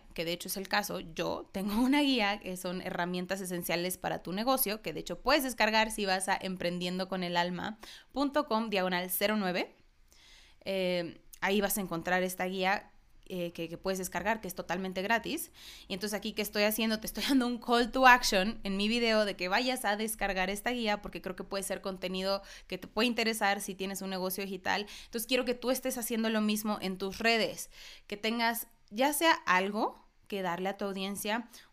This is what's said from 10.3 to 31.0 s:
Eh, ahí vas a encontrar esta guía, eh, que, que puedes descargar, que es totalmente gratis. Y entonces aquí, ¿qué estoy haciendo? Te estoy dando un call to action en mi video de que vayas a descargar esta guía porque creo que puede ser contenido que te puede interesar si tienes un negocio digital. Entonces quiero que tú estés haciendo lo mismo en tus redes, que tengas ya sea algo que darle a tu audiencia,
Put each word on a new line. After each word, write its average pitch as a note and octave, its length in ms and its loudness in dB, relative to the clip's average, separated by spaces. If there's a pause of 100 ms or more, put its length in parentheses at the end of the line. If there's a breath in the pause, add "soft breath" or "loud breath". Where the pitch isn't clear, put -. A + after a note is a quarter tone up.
Eh, F3+ 580 -2 (200)
ahí G3 180 4
vas G3 180 2
a G#3 40 -2
encontrar F3+ 420 0
esta F#3 220 -2
guía, F#3+ 440 0 (380)
eh, F3 260 -6
que, E3 160 -6
que E3 80 -10
puedes F#3+ 220 -2
descargar, F#3+ 420 -2
que F#3 80 -8
es - 40 -8
totalmente F#3 480 -4
gratis. A3 480 -2 (380 loud breath)
Y G3 60 -8
entonces G3+ 220 -4
aquí, G3+ 180 -6
¿qué G#3+ 80 -2
estoy G#3 220 0
haciendo? A3 360 2
Te - 80 -10
estoy - 160 -6
dando C4 240 4
un B3 100 -2
call A#3+ 320 4
to C4 160 6
action A#3 580 6
en G3 120 -2
mi G3+ 140 0
video A3+ 340 2
de G3+ 140 -2
que F3+ 100 -4
vayas B3+ 380 0
a G#3 100 2
descargar G3+ 540 -2
esta G#3 220 -2
guía G#3+ 300 0
porque F3+ 200 -10
creo F#3 140 -6
que F#3+ 100 -10
puede G3 180 -6
ser F#3+ 160 -4
contenido F#3+ 640 -2 (240 loud breath)
que - 100 -6
te - 100 -14
puede A3 200 2
interesar A3 540 2
si G3 140 -8
tienes F#3+ 260 -6
un F#3+ 80 -6
negocio F#3 340 -2
digital. G3 440 -2 (180 loud breath)
Entonces A3+ 200 -6
quiero B3+ 200 2
que B3 80 0
tú B3 180 0
estés B3+ 260 -2
haciendo A3+ 320 0
lo A3 120 2
mismo G#3+ 400 0
en F#3+ 160 -4
tus F#3+ 220 -6
redes, A3+ 500 2 (380 loud breath)
que G#3 100 -8
tengas A3+ 500 0 (220)
ya C4 240 2
sea E4 180 6 (140)
algo G3 600 2 (220)
que G3 140 -4
darle F3+ 260 -2
a G3 100 -4
tu G#3 60 -6
audiencia, G3 640 -4 (240 loud breath)